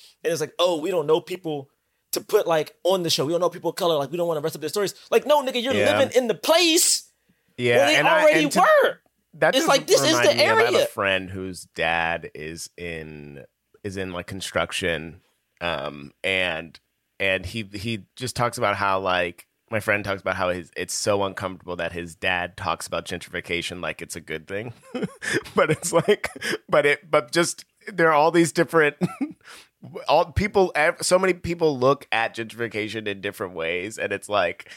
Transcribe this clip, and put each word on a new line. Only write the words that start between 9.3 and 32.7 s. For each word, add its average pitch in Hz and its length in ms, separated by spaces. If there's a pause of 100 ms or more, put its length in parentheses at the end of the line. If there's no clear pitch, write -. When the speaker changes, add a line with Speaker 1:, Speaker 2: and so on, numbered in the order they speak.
Speaker 2:
that 160 200
Speaker 1:
It's 285 100
Speaker 2:
just - 20
Speaker 1:
like, - 200
this - 140
is - 60
Speaker 2:
reminded - 240
Speaker 1:
the - 60
Speaker 2:
me, 285 60
I - 40
have 440 120 (140)
Speaker 1:
area. 185 100
Speaker 2:
a 120 40
friend 95 420
whose 92 340 (120)
dad 82 580
is 80 440
in, 78 640 (400)
is 95 140
in, 92 160
like, 87 140
construction, 87 920 (380)
um, 73 520 (120)
and, 87 560 (400)
and 95 260
he, 98 280
he 104 320 (100)
just 127 220
talks 120 200
about 104 200
how, 98 220
like, 90 480 (220)
my 107 120
friend 104 240
talks 98 160
about 92 160
how 95 120
his, 90 280
it's 90 160
so 101 320
uncomfortable 92 500
that 85 160
his 87 240
dad 90 400
talks 82 320
about 85 180
gentrification 87 760
like 78 200
it's 80 140
a 85 60
good 78 260
thing. 107 240 (220)
<laughs> 247 100 (520)
But 165 160
it's - 200
like, 170 380 (400)
but 147 160
it, 147 260
but 151 220
just, - 320 (260)
there 175 160
are 160 60
all 151 180
these 170 220
different 160 420 (400)
<laughs> - 320 (400)
All 160 240
people, 190 440
ev-, 160 260
so 180 180
many 190 140
people 170 440
look 135 340
at 113 240
gentrification 110 720